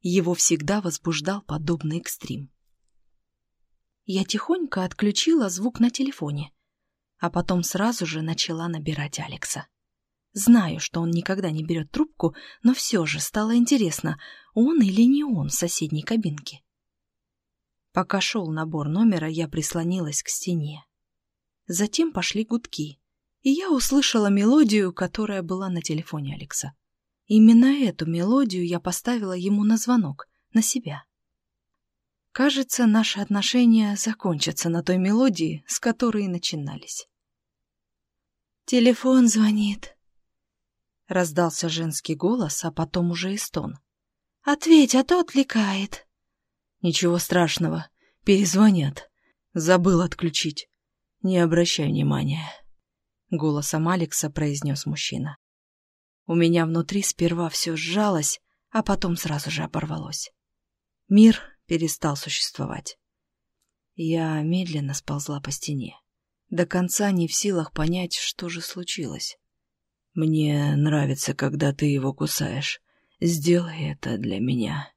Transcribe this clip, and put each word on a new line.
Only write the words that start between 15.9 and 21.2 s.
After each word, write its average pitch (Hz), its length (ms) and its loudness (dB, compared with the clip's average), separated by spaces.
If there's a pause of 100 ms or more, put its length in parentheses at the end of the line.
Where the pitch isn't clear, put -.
кабинке. 160 600 -4 (1300)
Пока 185 280 -2
шёл 180 320 -4
набор 156 360 -4
номера, 175 400 2
я 160 200 -4
прислонилась 165 720 -4
к - 60 -10
стене. 151 560 -6 (840)